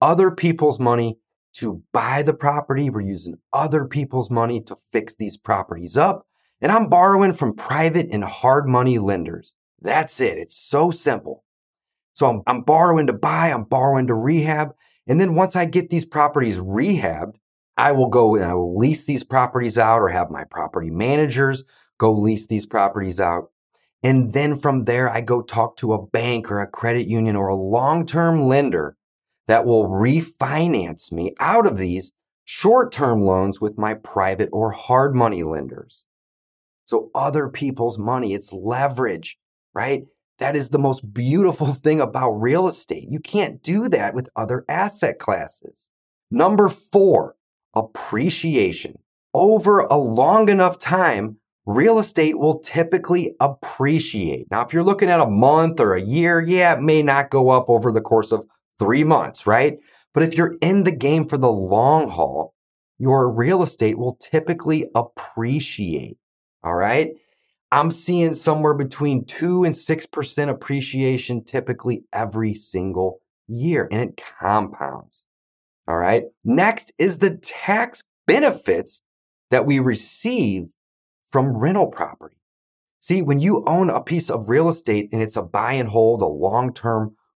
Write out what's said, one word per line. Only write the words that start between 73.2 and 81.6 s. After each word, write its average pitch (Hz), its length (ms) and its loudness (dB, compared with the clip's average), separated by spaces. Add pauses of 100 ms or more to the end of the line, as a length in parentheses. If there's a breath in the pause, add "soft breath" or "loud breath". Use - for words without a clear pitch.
year, 131 440 -2
and 107 80 -2
it - 220 -8 (180)
compounds, 95 840 -6 (600)
all 85 100 -2
right? 95 260 2 (220)
Next 180 520 0
is 165 200 0
the 180 180 0
tax - 640 -6 (240)
benefits 190 760 0 (500)
that 127 140 2
we 139 140 2
receive 120 920 -4 (600)
from 131 280 0
rental 170 300 2